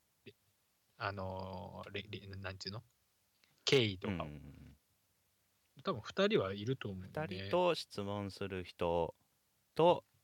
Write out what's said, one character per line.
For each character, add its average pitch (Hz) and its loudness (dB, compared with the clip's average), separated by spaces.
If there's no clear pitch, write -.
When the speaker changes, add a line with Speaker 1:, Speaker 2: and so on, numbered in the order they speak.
Speaker 1:
で、 - -18
あ 104 -2
の、 95 -6
れ、 101 -8
れ、 104 -10
な 95 -6
ん 98 -10
ち - -10
ゅ 190 -8
う - -8
の？ - -8
経 139 8
緯 101 0
と - -4
か 98 0
を。 - -2
Speaker 2:
う - -2
ん、 - -2
う - -2
ん、 - -6
う 73 -8
ん、 - -10
う - -12
ん。 - -18
Speaker 1:
多 196 -2
分 117 -4
二 - 2
人 208 4
は 95 0
い 104 -6
る 131 0
と - -6
思 95 -4
う 92 -8
ね。 92 -14
Speaker 2:
二 156 -4
人 - -6
と 175 6
質 - -6
問 101 -2
す - -4
る 92 -2
人 85 2
と、 170 6